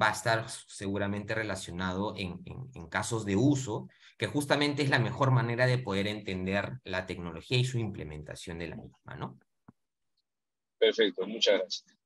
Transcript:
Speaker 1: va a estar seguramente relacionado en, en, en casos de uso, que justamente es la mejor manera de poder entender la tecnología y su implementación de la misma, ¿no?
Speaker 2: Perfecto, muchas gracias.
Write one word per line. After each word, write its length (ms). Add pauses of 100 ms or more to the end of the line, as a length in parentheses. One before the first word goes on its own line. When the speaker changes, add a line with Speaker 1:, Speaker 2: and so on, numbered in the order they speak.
Speaker 1:
va 80
a 40
estar 360
seguramente 840
relacionado 800
en, 300
en, 260
en 160
casos 380
de 100
uso, 520 (280)
que 100
justamente 560
es 60
la 100
mejor 320
manera 360
de 100
poder 300
entender 800
la 200
tecnología 540
y 60
su 140
implementación 800
de 100
la 80
misma, 400
¿no? 220 (1400)
Speaker 2:
Perfecto, 480
muchas 320
gracias. 260 (220)